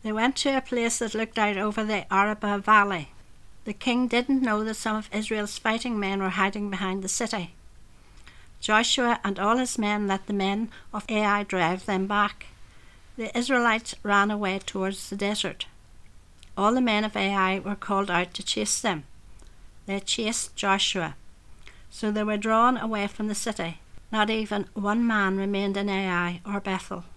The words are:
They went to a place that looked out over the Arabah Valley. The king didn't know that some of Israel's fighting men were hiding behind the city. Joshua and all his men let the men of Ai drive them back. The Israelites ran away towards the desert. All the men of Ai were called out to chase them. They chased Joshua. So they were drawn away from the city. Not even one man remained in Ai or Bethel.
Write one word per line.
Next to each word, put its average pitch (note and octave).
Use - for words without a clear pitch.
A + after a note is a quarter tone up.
They A3
went A3+
to C4+
a C4
place A#3
that A3+
looked A3
out G#3
over G#3
the G#3+
Arabah G3+
Valley. G3+
The G#3
king B3
didn't B3
know G#3+
that A3
some G#3+
of G#3+
Israel's G#3+
fighting A3+
men G3
were F#3+
hiding G3+
behind F#3+
the F#3
city. G#3+
Joshua A#3
and G3
all G#3
his B3+
men G#3
let G3
the G#3+
men G3+
of G#3
Ai G#3
drive F#3
them F#3+
back. G#3
The A3
Israelites A#3+
ran G3+
away G3+
towards F#3+
the G3
desert. G3+
All G#3
the B3+
men A3
of G#3
Ai G3
were G3+
called G3
out F3
to -
chase -
them. E3+
They G3
chased -
Joshua. G3
So -
they G#3+
were G#3+
drawn A3
away A3
from G#3+
the G#3
city. F#3+
Not G#3+
even G#3
one G#3+
man G3+
remained G3
in G3+
Ai F3
or G3+
Bethel. F#3